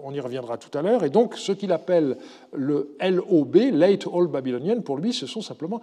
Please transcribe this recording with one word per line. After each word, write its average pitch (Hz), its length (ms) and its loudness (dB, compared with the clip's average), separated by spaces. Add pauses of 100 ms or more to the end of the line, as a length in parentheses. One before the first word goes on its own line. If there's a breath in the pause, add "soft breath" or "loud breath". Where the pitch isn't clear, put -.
on 139 100 -12
y 143 60 -4
reviendra 123 400 -6
tout - 180 -12
à 143 60 -2
l'heure, 208 220 2
et 139 60 0
donc 220 260 2
ce - 160 -4
qu'il 196 180 -4
appelle 160 480 2 (340 loud breath)
le 147 460 -2
L 185 220 2 (100)
O 160 140 6
B, 190 280 4
Late 185 360 4
Old 175 240 0
Babylonian, 135 480 -2
pour 139 180 -4
lui, 226 160 -2
ce - 120 -6
sont 220 160 -10
simplement 190 400 -8